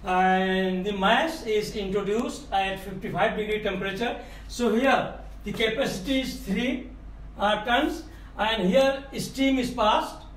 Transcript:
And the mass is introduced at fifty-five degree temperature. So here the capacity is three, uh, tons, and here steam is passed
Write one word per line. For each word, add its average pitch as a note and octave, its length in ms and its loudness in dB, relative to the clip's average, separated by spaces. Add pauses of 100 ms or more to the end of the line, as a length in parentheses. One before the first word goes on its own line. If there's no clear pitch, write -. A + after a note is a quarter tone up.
And F#3 800 2
the G#3 80 -2
mass A#3 520 2
is G#3+ 300 0
introduced G3+ 760 -2
at F#3+ 300 0
fifty-five G3 560 -2
degree G#3+ 260 -2
temperature. G3 560 -2 (280)
So A3+ 280 2
here B3+ 380 4 (300)
the G#3 80 -6
capacity B3+ 720 0
is F#3+ 180 -6
three, A#3+ 500 -2 (480)
uh, G#3 280 2
tons, C#4 380 2 (340)
and G#3 320 2
here C4+ 340 4 (140)
steam C4+ 420 2
is A#3+ 120 0
passed A#3 520 2 (140)